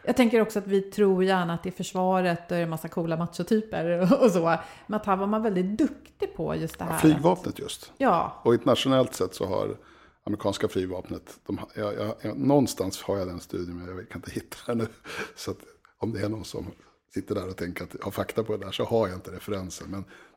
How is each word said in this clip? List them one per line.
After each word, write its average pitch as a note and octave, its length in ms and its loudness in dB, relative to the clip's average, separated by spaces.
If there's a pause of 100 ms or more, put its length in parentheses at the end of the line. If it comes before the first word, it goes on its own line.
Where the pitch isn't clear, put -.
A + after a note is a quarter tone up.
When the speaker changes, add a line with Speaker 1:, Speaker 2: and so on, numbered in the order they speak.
Speaker 1:
Jag - 120 2
tänker A#3 240 6
också G#3+ 180 2
att G3 80 -2
vi G3 160 4
tror G3 420 4
gärna F3+ 300 2
att E3 120 -6
i F3+ 40 -2
försvaret F#3 840 0
är F3 40 0
det E3+ 60 2
en E3 80 -2
massa D#3+ 180 -6
coola E3 280 -2
machotyper F3 840 0
<laughs> F3+ 120 6
och, C#4 120 6
och A3 60 8
så. E3 260 4 (300)
Men G#3+ 140 -4
att - 60 -8
här G3 100 4
var G3 100 -2
man A3 160 0
väldigt G3 360 0
duktig - 580 -2
på D#3 200 -4
just D#3+ 220 -6
det E3+ 60 -6
Speaker 2:
Ja, E3+ 80 -4
Speaker 1:
här. D#3+ 60 -2
Speaker 2:
flygvapnet D#3+ 600 4
just. - 400 -12
Speaker 1:
Ja. F#3 460 2
Speaker 2:
Och A#2+ 100 8
internationellt B2 600 4
sett F#2 200 -2
så F2+ 120 -4
har G2+ 300 -2 (500)
amerikanska G2+ 420 -2
flygvapnet, F#2 760 -6
de G2+ 120 -4
ha-, - 160 -10
jag, G#2 200 -4
jag, G#2+ 280 -4
jag, G#2+ 160 -6
någonstans C3+ 640 2
har G2 160 -2
jag F#2 100 -2
den F2 120 -8
studien, F2 380 -8
men F2+ 180 -12
jag F#2 120 -12
kan - 100 -12
inte - 120 -14
hitta - 260 -10 (100)
den A#2+ 120 -2
nu. A2 80 0 (240)
<laughs> - 260 -12
Så - 140 -8
att F2+ 80 -8 (400)
om A2+ 140 -4
det G2 80 -6
är G#2 80 -2
någon G#2+ 160 -6
som - 220 -10 (480)
sitter - 200 -4
där F#2 140 -2
och F#2 80 -10
tänker F2+ 280 -6
att - 180 -14
har G2+ 80 -4
fakta - 340 -2
på A2 120 -2
det G2 80 -10
där, F#2+ 80 -10
så - 120 -2
har A2+ 240 2
jag F#2 80 -8
inte F2+ 140 -14
referensen. F2+ 600 -8
Men F#2+ 140 -8 (320)